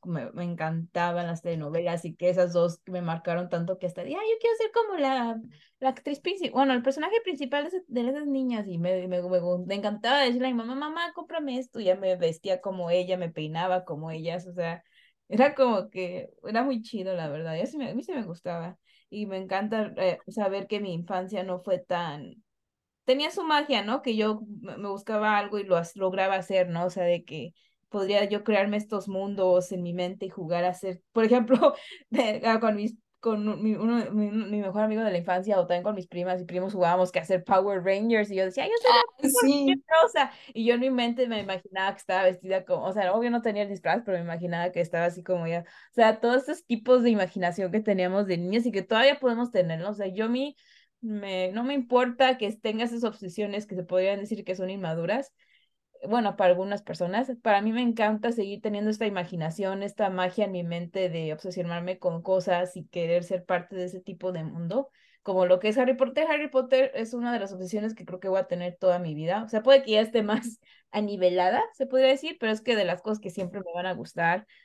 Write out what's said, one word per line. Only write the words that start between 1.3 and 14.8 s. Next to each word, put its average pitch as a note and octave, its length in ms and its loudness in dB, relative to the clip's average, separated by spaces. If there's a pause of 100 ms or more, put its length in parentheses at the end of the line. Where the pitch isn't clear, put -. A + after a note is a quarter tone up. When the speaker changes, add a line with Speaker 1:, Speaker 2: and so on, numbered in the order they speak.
Speaker 1:
telenovelas E3+ 600 -2
y E3 100 -8
que F3+ 160 2
esas F3+ 220 2
dos E3+ 340 2
me F3+ 160 -6
marcaron E3+ 460 -4
tanto E3+ 300 -2
que F#3 80 -6
hasta F3 180 -6
dije, C#4+ 140 -6
"Ay, A4 120 -4
yo A4+ 100 2
quiero A#4 160 2
ser A4 160 -2
como G#4+ 240 0
la, B3+ 420 0 (420)
la C4 100 2
actriz C#4 300 -6
principal, F4+ 340 -4
bueno, C4+ 200 4
el A#3+ 80 0
personaje D4+ 400 0
principal C#4+ 420 -2
de D#4+ 60 -6
ese, F#4 180 -6
de A#3+ 200 -2
esas D4 180 -4
niñas", B3+ 420 -2
y F3 100 -6
me, F3+ 300 0
me, F3+ 120 -2
me, F3+ 200 0 (260)
me F#3+ 80 -4
encantaba G#3+ 480 0
decirle B3 260 2
a - 20 -2
mi B3 60 -2
mamá, A3+ 200 -4
"Mamá, E4 360 -6
cómprame D#4 460 -6
esto", B3 220 -10
y G#3+ 60 -4
ya F#3 100 6
me F#3+ 200 0
vestía F3 440 -2
como F#3 300 -6
ella, F3+ 280 2
me E3+ 120 -4
peinaba E3 540 -2
como D#3+ 280 -8
ellas, E3 340 -6
o F3 80 -16
sea, E3+ 300 -6 (440)